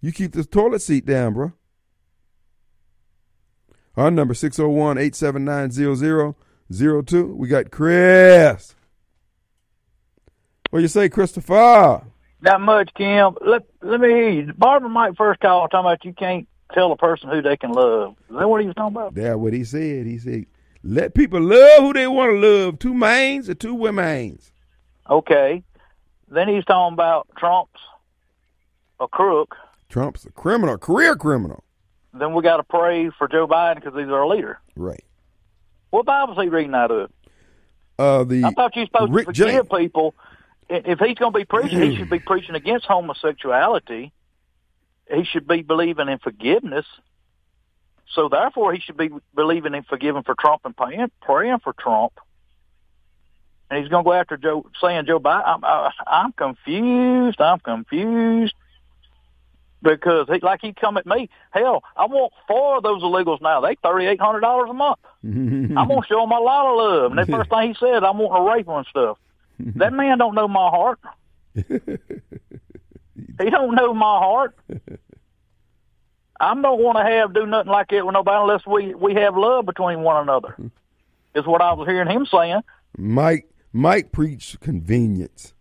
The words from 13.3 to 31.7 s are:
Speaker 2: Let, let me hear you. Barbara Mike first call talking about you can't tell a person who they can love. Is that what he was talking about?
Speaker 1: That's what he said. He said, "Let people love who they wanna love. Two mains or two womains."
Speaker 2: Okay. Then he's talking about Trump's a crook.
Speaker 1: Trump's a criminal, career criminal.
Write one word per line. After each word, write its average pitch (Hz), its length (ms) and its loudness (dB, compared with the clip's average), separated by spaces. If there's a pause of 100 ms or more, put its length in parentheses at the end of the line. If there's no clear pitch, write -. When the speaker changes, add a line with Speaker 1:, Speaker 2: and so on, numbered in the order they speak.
Speaker 2:
Let, 226 220 0 (180)
let 214 200 -4
me 247 80 4
hear 233 220 4
you. 147 280 -4
Barbara 262 300 4
Mike 226 280 -2
first 214 240 0
call 180 280 2
talking 185 180 0
about 170 180 -2
you 180 80 -12
can't 180 340 -6 (260)
tell 180 200 2
a 139 40 -4
person 165 340 -2
who 151 100 -2
they 143 160 0
can 123 160 -8
love. 113 440 0 (120)
Is 110 80 -16
that 180 120 -2
what 220 120 0
he 208 60 -2
was 175 80 -8
talking 214 220 -6
about? 220 180 -10
Speaker 1:
That's 113 220 -4
what 110 160 -4
he 123 120 -6
said. 139 420 -8
He 117 120 -10
said, 117 280 -10 (360)
"Let 120 320 -4
people 170 260 0
love 254 380 10
who 277 140 4
they 262 160 0
wanna 262 240 2
love. 202 480 2
Two 254 140 -4
mains 247 540 0
or - 60 -6
two 226 220 -10
womains." 170 760 -4 (580)
Speaker 2:
Okay. 151 540 2 (680)
Then 170 200 -2
he's 202 160 -2
talking 180 300 0
about 165 340 0 (100)
Trump's 180 420 -2 (1160)
a 127 80 -6
crook. 165 480 -2 (340)
Speaker 1:
Trump's - 380 -8
a - 60 -20
criminal, 180 440 -2
career 311 380 0
criminal. 131 480 -4 (500)